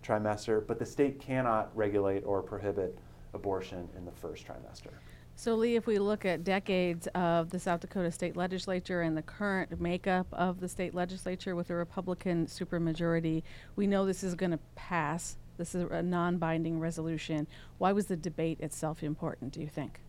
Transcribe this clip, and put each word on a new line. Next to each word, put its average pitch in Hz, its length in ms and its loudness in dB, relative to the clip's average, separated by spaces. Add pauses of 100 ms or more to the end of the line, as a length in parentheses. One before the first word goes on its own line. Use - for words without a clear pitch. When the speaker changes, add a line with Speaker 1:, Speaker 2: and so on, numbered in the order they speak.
Speaker 1:
trimester, 107 640 2
but 113 120 -2
the 117 60 0
state 139 360 2
cannot 127 560 2
regulate 101 480 4
or 98 160 2
prohibit 98 560 -2 (360)
abortion 95 640 -4
in 90 80 -10
the 87 80 -10
first 82 340 -10
trimester. - 460 -14 (480)
Speaker 2:
So, 233 140 0
Lee, 226 220 4
if 226 100 2
we 214 140 4
look 208 260 2
at 170 180 2
decades 185 720 2
of 170 380 4
the 185 80 -2
South 175 200 2
Dakota 175 320 0
State 175 240 -2
Legislature 180 680 0
and 160 120 2
the 156 60 0
current 190 580 -2
makeup 180 540 2
of 180 260 2
the 180 80 -4
state 175 280 -4
legislature 180 600 -2
with 175 140 -2
a 175 60 0
Republican 175 720 0
supermajority, 165 960 2 (320)
we 202 100 2
know 196 200 4
this 190 180 0
is 185 100 0
gonna 170 260 2 (160)
pass. 165 600 -2 (200)
This 170 180 -4
is 175 160 2
a 165 100 0
non-binding 170 760 2
resolution. 160 680 -2 (300)
Why 185 140 4
was 202 160 2
the 185 100 0
debate 165 440 0
itself 160 420 -2
important, 156 500 -2
do - 80 -6
you 151 60 -4
think? - 420 -6